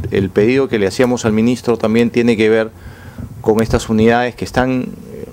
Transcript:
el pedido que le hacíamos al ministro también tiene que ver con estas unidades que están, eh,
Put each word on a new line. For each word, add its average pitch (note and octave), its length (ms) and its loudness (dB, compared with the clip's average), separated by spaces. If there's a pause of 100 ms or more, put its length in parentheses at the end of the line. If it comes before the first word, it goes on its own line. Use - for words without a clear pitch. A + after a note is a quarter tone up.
(100)
el G2 180 0
pedido B2 400 2
que A#2 100 -2
le G2+ 80 2
hacíamos B2 380 0
al A2+ 80 2
ministro A2+ 460 0
también A#2 320 2
tiene A#2 260 2
que A2 140 2
ver A2+ 200 0 (720)
con A2 220 2
estas A2+ 260 -2
unidades A#2 460 2
que - 100 -8
están, B2+ 380 -2
eh, - 500 -14